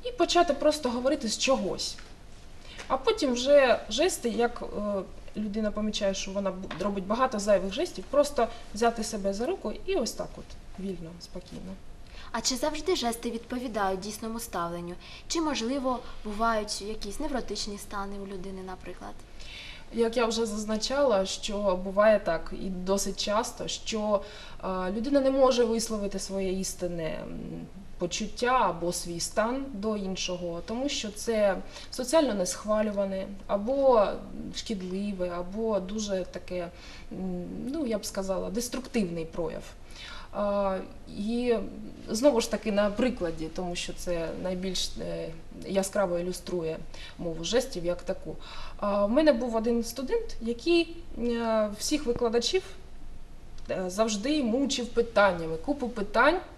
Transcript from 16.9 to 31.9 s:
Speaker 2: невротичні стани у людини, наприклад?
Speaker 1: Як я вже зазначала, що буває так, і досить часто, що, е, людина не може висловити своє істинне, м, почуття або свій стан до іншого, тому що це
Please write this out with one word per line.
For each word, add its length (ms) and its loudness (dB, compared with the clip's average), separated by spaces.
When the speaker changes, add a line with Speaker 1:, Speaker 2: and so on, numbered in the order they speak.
Speaker 2:
невротичні 580 -2
стани 460 -6
у 40 -8
людини, 400 -8
наприклад? 460 -10
Speaker 1:
Як 240 2
я 80 6
вже 200 2
зазначала, 800 2
що 580 0
буває 360 6
так, 420 -2
і 80 -4
досить 540 0
часто, 440 0
що, 540 0
е, 280 -2
людина 280 4
не 120 6
може 320 8
висловити 560 0
своє 400 -2
істинне, 640 -4
м, 440 -8
почуття 600 2
або 240 0
свій 260 -4
стан 540 0
до 240 -2
іншого, 680 -4
тому 240 -2
що 220 -4
це 460 2